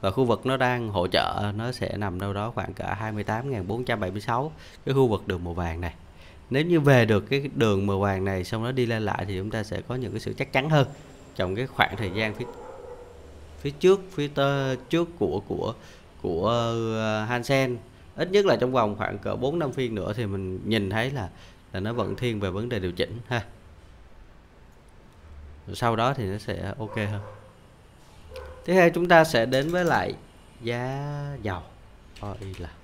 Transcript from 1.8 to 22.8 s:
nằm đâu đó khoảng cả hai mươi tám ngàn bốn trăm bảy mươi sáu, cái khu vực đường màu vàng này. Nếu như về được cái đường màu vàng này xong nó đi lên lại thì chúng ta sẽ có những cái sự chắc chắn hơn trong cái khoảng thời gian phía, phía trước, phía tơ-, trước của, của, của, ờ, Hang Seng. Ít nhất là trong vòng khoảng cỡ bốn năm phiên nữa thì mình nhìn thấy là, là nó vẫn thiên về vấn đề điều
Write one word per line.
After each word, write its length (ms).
nằm 220
đâu 140
đó 220
khoảng 180
cả 200
hai 180
mươi 120
tám 280
ngàn 160
bốn 180
trăm 140
bảy 120
mươi 100
sáu, 300
cái 100
khu 120
vực 200
đường 160
màu 100
vàng 280
này. 120
Nếu 160
như 140
về 260
được 240
cái 260
đường 320
màu 120
vàng 260
này 180
xong 200
nó 80
đi 140
lên 200
lại 220
thì 100
chúng 120
ta 140
sẽ 240
có 80
những 160
cái 80
sự 140
chắc 200
chắn 160
hơn 180
trong 200
cái 120
khoảng 300
thời 180
gian 180
phía, 120
phía 120
trước, 300
phía 160
tơ-, 480
trước 200
của, 280
của, 260
của, 260
ờ, 340
Hang 140
Seng. 340
Ít 160
nhất 140
là 100
trong 160
vòng 260
khoảng 200
cỡ 180
bốn 240
năm 120
phiên 240
nữa 200
thì 100
mình 400
nhìn 240
thấy 220
là, 180
là 60
nó 140
vẫn 220
thiên 240
về 100
vấn 200
đề 100
điều 120